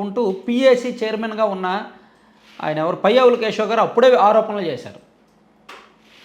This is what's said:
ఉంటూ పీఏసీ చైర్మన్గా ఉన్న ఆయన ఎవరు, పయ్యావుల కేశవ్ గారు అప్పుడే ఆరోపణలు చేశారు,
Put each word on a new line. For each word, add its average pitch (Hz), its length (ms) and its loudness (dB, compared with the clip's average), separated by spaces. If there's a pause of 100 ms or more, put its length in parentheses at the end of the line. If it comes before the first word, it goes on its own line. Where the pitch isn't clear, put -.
ఉంటూ 202 280 -4 (160)
పీఏసీ 247 420 2 (140)
చైర్మన్గా 220 420 -4 (100)
ఉన్న 185 120 -6 (960)
ఆయన 156 160 -4
ఎవరు, 170 160 -2
పయ్యావుల 240 400 4
కేశవ్ 220 340 -4
గారు 226 120 0
అప్పుడే 247 340 4
ఆరోపణలు 208 460 2
చేశారు, 143 380 -10 (1300)